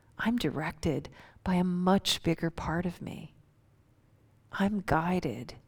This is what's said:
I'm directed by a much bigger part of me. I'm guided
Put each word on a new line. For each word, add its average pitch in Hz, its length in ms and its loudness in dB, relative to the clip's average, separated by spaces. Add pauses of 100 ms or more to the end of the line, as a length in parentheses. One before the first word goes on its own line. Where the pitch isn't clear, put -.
(180)
I'm 233 180 2
directed 147 720 -2 (340)
by 185 120 2
a 180 100 4
much 185 580 2
bigger 165 280 0
part 165 340 -2
of 175 160 -4
me. - 340 -12 (1160)
I'm 202 320 0
guided 160 680 0 (120)